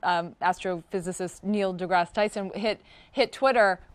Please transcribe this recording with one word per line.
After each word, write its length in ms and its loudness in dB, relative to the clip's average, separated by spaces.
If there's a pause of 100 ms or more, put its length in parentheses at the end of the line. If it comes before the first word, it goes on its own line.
um, 360 -2
astrophysicist 1000 -4
Neil 320 0
deGrasse 380 0
Tyson 420 -2
hit, 260 -4 (300)
hit 220 0
Twitter 480 4 (140)